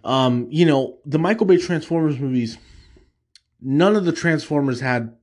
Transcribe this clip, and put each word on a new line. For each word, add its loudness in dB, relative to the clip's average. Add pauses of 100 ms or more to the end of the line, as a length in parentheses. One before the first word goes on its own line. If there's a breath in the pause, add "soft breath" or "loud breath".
Um, 0
you 2
know, 0
the -2
Michael 0
Bay 6
Transformers -2
movies, -2 (1040 soft breath)
none 2
of 0
the 0
Transformers -2
had -4